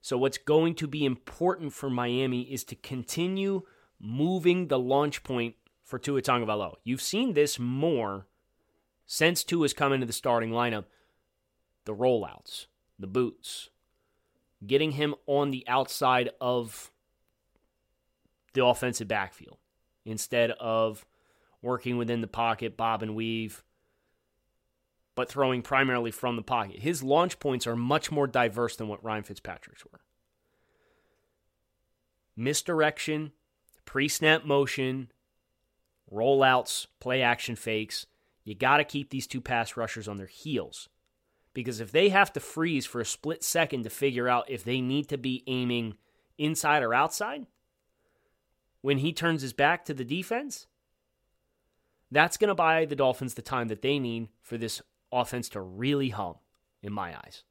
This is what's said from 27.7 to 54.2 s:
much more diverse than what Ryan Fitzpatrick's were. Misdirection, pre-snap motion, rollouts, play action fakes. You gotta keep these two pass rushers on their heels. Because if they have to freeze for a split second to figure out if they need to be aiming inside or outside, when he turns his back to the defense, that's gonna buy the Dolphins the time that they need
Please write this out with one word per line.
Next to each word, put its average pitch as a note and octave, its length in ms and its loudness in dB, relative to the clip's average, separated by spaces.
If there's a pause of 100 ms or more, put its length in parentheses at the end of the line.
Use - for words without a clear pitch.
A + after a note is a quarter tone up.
much B2+ 340 0
more D3 160 2
diverse A#2 500 0
than A2 120 -8
what G#2 140 -8
Ryan G#2+ 200 -4
Fitzpatrick's - 640 -16
were. - 160 -20 (2250)
Misdirection, D3+ 960 0 (520)
pre-snap D#3 600 2
motion, C3+ 680 2 (1000)
rollouts, C3 760 4 (140)
play B2+ 220 0
action A#2+ 340 2
fakes. A2 500 -4 (380)
You G#2+ 100 -10
gotta C3+ 300 4
keep C#3+ 240 -6
these C3+ 180 -8
two B2+ 140 -6
pass A#2 360 -2
rushers A2 300 -6
on G2+ 120 -8
their F#2+ 80 -10
heels. - 640 -8 (640)
Because A#2+ 260 -6
if G#2 120 -10
they F3 160 6
have F#3+ 240 4
to C#3+ 80 -6
freeze D#3+ 440 -2
for - 160 -8
a A2 60 -4
split - 380 -6
second D3 400 0
to G#2+ 60 -8
figure B2 380 0
out B2 220 2
if B2+ 140 -8
they B2+ 160 0
need C3+ 280 -2
to D3 80 -6
be B2+ 300 -4
aiming B2 480 -2 (420)
inside D3+ 460 2
or A2+ 100 0
outside, G#3+ 540 0 (1400)
when C#3 160 2
he D3+ 140 0
turns E3 280 0
his C3 120 -6
back D#3 320 2
to D#3 100 -6
the C3 100 -6
defense, F#3+ 600 -6 (1400)
that's D3+ 260 4
gonna G#3 200 4
buy D#3+ 280 4
the D3 120 -4
Dolphins B2+ 380 2
the A#2 80 -12
time A#2+ 260 -2
that G#2+ 140 -6
they C#3 180 0
need A#2 280 -4 (140)